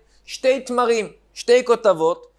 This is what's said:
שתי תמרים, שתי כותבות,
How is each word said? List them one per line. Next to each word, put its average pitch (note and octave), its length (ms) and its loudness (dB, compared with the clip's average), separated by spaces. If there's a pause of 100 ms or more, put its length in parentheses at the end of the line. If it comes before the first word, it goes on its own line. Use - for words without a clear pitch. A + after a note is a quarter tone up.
(240)
שתי C4 360 -2
תמרים, A#3+ 520 -2 (220)
שתי B3 300 2
כותבות, F3+ 760 0